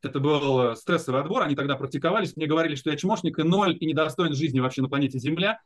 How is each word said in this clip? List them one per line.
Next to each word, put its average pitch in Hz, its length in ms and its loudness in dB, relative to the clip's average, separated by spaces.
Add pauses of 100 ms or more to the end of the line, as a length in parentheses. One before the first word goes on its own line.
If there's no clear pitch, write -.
Это 139 160 -4
был, 135 540 2
э, - 20 -6
стрессовый 139 460 0
отбор, 214 200 -2
они 147 140 0
тогда 139 200 -2
практиковались. 165 600 -2
Мне 151 100 -4
говорили, 156 300 2
что 151 160 -4
я 147 60 -4
чмошник 185 420 -2
и 156 40 0
ноль, 180 360 4
и 170 80 -4
недостоин 156 480 0
жизни 135 240 0
вообще 127 240 0
на 135 60 -2
планете 139 280 0
Земля. 165 480 0